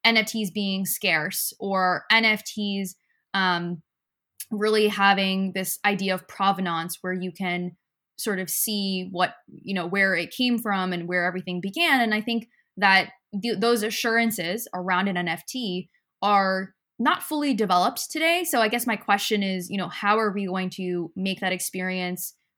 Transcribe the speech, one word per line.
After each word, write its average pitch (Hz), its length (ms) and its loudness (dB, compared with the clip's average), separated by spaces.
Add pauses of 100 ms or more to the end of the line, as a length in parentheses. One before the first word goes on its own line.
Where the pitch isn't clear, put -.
N 226 120 6
F 214 100 4
Ts 214 240 -4
being 190 360 -2
scarce, 170 720 -2
or 185 500 2
N 220 140 6
F 214 200 2
Ts, 196 520 -4 (380)
um, 175 480 0 (680)
really 214 380 2
having 190 680 2
this 185 300 -4
idea 190 300 0
of 180 140 -8
provenance 175 720 -2
where 185 120 -4
you 185 200 -4
can 180 400 -4 (460)
sort 202 200 -2
of 185 100 -4
see 190 600 -2
what, 180 240 0 (140)
you - 260 -10
know, 175 120 -2
where 196 280 2
it 165 160 -2
came 247 280 0
from 196 340 -2
and 170 160 -4
where 180 180 0
everything 180 340 -4
began. 262 400 0
And 220 140 2
I 214 60 0
think 233 280 -4 (280)
that 190 340 4 (320)
th-, 220 160 -2
those 233 240 2
assurances 226 920 0
around 185 340 0
an 185 80 -2
N 175 120 0
F 170 180 -6
T 196 420 -6 (320)
are 190 540 2 (240)
not 311 240 2
fully 294 300 0
developed 202 580 2
today. 330 320 0
So 277 200 2
I 220 60 4
guess 240 180 -2
my 220 100 0
question 202 460 0
is, 185 260 -2
you 190 80 -6
know, 185 120 -2
how 202 300 2
are 220 140 2
we 196 140 -4
going 185 300 -2
to 180 380 -4
make 185 260 -2
that 185 120 0
experience 185 840 -4 (240)